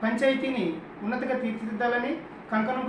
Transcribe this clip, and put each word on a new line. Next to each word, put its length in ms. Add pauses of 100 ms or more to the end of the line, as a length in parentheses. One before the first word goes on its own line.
పంచాయతీని 600 (400)
ఉన్నతిగా 360
తీర్చిదిద్దాలని 720 (400)
కంకణం 380